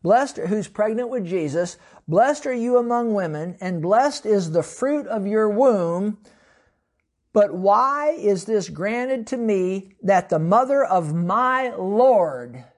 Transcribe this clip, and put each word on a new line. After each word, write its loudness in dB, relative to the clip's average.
"Blessed," 2
who's -4
pregnant -4
with -4
Jesus, -4
"blessed 2
are -4
you 0
among 0
women, -4
and -4
blessed 2
is 0
the 0
fruit -4
of -4
your 0
womb. 0
But 2
why 2
is 0
this -2
granted -4
to -6
me -2
that 2
the 2
mother 4
of 0
my 0
Lord" 2